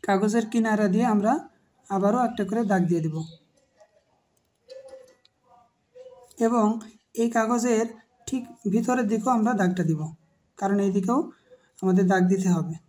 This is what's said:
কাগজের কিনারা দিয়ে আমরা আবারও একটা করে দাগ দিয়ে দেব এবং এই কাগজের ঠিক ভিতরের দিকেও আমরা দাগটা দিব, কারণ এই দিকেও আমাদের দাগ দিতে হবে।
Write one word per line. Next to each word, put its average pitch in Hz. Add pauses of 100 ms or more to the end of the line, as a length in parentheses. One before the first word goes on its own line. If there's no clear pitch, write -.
কাগজের 208
কিনারা 220
দিয়ে 220
আমরা 214 (580)
আবারও 202
একটা 233
করে 220
দাগ 190
দিয়ে 165
দেব 160 (3250)
এবং 233 (480)
এই 233
কাগজের 226 (400)
ঠিক 262 (280)
ভিতরের 233
দিকেও 220
আমরা 226
দাগটা 185
দিব, 156 (580)
কারণ 202
এই 196
দিকেও 196 (640)
আমাদের 190
দাগ 185
দিতে 190
হবে। 160 (140)